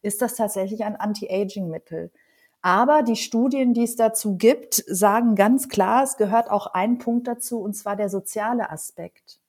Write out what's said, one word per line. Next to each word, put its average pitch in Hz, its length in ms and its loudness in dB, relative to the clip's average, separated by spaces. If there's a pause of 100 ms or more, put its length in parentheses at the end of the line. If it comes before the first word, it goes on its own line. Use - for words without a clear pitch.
ist 208 180 -4
das 240 140 -2
tatsächlich 208 480 -4
ein 208 120 -6
Anti-Aging-Mittel. 190 1160 -6 (500)
Aber 247 400 4
die 233 140 2
Studien, 247 580 0
die 233 100 2
es 233 120 -2
dazu 220 420 0
gibt, - 380 2 (100)
sagen 208 480 4
ganz 214 360 4
klar, 214 340 2
es 269 140 -4
gehört 220 340 2
auch 208 160 0
ein 226 320 0
Punkt 240 280 -2
dazu, 233 340 -6
und 202 120 -6
zwar 202 220 -6
der 202 140 -2
soziale 214 600 -4
Aspekt. - 800 -14